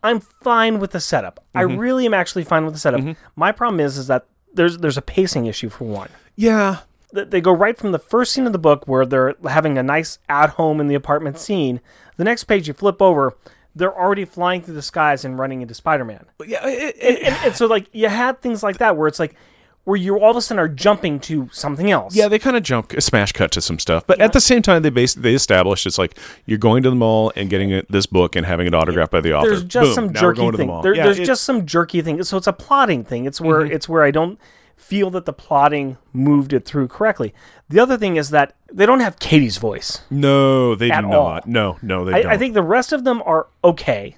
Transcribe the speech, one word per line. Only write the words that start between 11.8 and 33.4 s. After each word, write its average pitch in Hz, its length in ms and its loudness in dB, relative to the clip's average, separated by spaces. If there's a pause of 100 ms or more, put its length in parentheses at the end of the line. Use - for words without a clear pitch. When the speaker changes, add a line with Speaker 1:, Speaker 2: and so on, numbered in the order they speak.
Speaker 1:
The 170 80 -2
next 226 200 -2
page 190 220 0
you 147 60 -8
flip 196 280 0
over, 147 360 2 (380)
they're 185 220 -2
already 196 280 0
flying 180 360 -4
through 175 140 -16
the 147 60 -10
skies 147 420 0
and 131 160 -8
running 135 220 -6
into 117 120 -14
Spider-Man. 123 520 -4 (120)
Speaker 2:
But - 120 -16
yeah, 247 180 -6
it, 269 300 -6
it - 40 -14
Speaker 1:
And, 247 160 2 (100)
and, 269 180 -2
and 247 100 0
so, 233 100 0
like, 220 280 0
you 220 160 0
had 247 320 -2
things 233 200 -6
like 196 180 -4
that 214 180 2
where 156 100 0
it's 151 120 -4
like, 160 160 -4 (500)
where 202 120 0
you 196 200 -2
all 214 140 6
of 240 60 0
a 240 40 -2
sudden 220 180 -4
are 160 100 0
jumping 160 500 0
to 139 320 -6
something 147 400 -2
else. 180 240 -2
Speaker 2:
Yeah, 208 140 4
they 214 100 2
kinda 247 220 0
jump, 123 320 -4
a - 80 -2
smash 101 320 0
cut - 180 0
to - 80 -2
some 80 200 -6
stuff. - 280 -2
But - 120 4
Speaker 1:
Yeah. - 60 6
Speaker 2:
at 220 80 2
the 269 60 6
same 240 220 4
time, 175 200 4
they 156 80 2
bas-, 123 260 0
they 123 180 2
established 95 520 2
it's 92 120 -4
like, 90 200 -2 (280)
you're 110 120 -2
going 117 260 2
to 127 60 4
the 127 60 0
mall 110 400 2
and 98 140 -6
getting 98 220 0
it, 95 200 -4
this 98 140 0
book 90 320 0
and 82 80 -4
having 87 200 -2
it 85 80 -2
autographed 80 380 0
by 90 80 2
the 80 140 0
author. 76 160 2
Speaker 1:
There's 208 160 -2
just 151 220 2
Speaker 2:
Boom, 120 60 2
Speaker 1:
some 220 200 -2
Speaker 2:
now 107 80 -2
we're - 120 4
Speaker 1:
jerky 113 40 -4
Speaker 2:
going 117 140 0
to 110 60 -4
the - 40 -2
Speaker 1:
thing. - 60 -2
Speaker 2:
mall. 85 160 -8
Speaker 1:
There, 190 120 2
Speaker 2:
Yeah, 160 80 0
Speaker 1:
there's 196 160 4
Speaker 2:
it 196 60 -2
Speaker 1:
just 254 180 0
some 233 220 -2
jerky 170 360 -2
thing. 160 220 -4
So 190 140 -4
it's 180 100 -2
a 196 60 0
plotting 226 500 0
thing. 120 220 -6
It's 139 160 -8